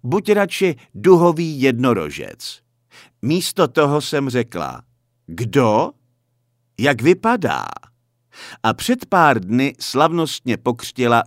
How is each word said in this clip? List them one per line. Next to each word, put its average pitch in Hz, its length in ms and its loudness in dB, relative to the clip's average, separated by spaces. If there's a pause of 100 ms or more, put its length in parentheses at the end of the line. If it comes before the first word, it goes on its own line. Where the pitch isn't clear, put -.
Buď 190 280 -2
radši 190 460 0 (180)
duhový 165 680 4
jednorožec. 110 1000 -2 (640)
Místo 160 460 0
toho 147 320 2
jsem 139 300 -4
řekla: 85 520 -4 (440)
"Kdo? 113 640 0 (920)
Jak 120 220 0
vypadá?" 165 640 0 (960)
A 110 120 2
před 247 320 -4
pár 147 340 4
dny 120 400 -2
slavnostně 156 760 -2
pokřtila 120 720 -2